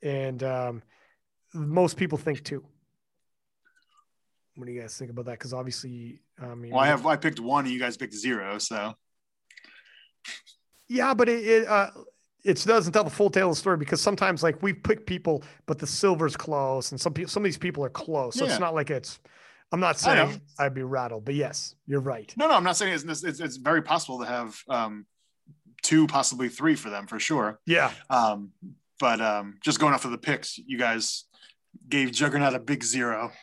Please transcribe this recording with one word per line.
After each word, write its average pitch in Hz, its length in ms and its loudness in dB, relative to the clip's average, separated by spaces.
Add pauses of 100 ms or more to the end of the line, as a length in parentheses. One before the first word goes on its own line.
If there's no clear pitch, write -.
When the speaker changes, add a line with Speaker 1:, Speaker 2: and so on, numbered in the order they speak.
Speaker 1:
And, 135 400 -4
um, 123 400 -4 (720)
most 160 420 2
people 160 220 0
think 147 260 -4
two. 139 200 -8 (1900)
What 127 100 -16
do 120 60 -12
you 120 80 -10
guys 110 160 -14
think 123 140 -12
about 120 160 -10
that? 117 120 -10
'Cause 127 140 -12
obviously, 123 680 -10 (200)
I 123 140 -14
mean, 120 180 -12
Speaker 2:
Well, 127 80 4
I 139 60 8
have, 143 200 2
I 156 100 4
picked 151 240 -2
one 135 240 2
and 127 100 -2
you 127 60 -4
guys 123 160 -2
picked 110 180 -10
zero, 107 440 -2
so. 107 360 -4 (1900)
Speaker 1:
Yeah, 254 260 2
but 240 140 6
it, 233 180 2
it, 226 220 6
uh, 196 220 4 (540)
it 196 220 4
doesn't 196 260 6
tell 208 120 4
the 151 60 -4
full 202 200 4
tale 190 180 4
of 170 60 2
the 139 40 -4
story 185 180 2
because 151 240 -2
sometimes, 190 420 2
like, 160 200 2
we 196 100 0
pick 220 340 -2
people, 165 360 -2 (240)
but 151 120 -4
the 151 80 -8
silver's 165 500 0
close, 135 560 -4
and 131 80 -8
some 165 140 -2
peo-, 165 120 -4
some 208 160 -2
of - 20 -2
these 165 140 0
people - 260 -4
are 127 60 -4
close. 143 460 -4
So 254 80 0
Speaker 2:
Yeah. 254 60 0
Speaker 1:
it's - 100 0
not 170 140 0
like 147 160 -2
it's, - 300 -6 (500)
I'm 170 100 2
not 170 260 2
Speaker 2:
I 262 100 8
know. 156 120 6
Speaker 1:
saying 143 120 -6 (180)
I'd 139 160 0
be 131 80 -6
rattled, 123 420 -4
but 139 100 -4
yes, - 400 -4 (120)
you're 139 140 0
right. 127 360 -6
Speaker 2:
No, 294 120 2
no, 302 60 6
I'm 185 100 6
not 180 120 2
saying 190 160 0
it's, 156 300 -6
it's, 156 180 -6
it's 139 160 -8
very 151 260 2
possible 156 380 -2
to 113 60 -6
have, 120 280 -6 (140)
um, 110 380 -4 (760)
two, 160 240 6
possibly 131 420 0
three 151 260 2
for 110 160 -6
them 101 160 -8
for 113 120 -8
sure. 110 460 0
Speaker 1:
Yeah. 160 280 2 (180)
Speaker 2:
Um, 107 400 2 (500)
but, 117 200 2
um, 104 420 -2
just 147 180 0
going 147 140 6
off 127 100 0
of 127 60 -4
the 117 80 -6
picks, - 400 -4
you 131 200 -8
guys 113 460 -2 (640)
gave 131 240 0
Juggernaut 143 420 2
a 127 60 -2
big 117 240 -4
zero. 117 480 -2 (100)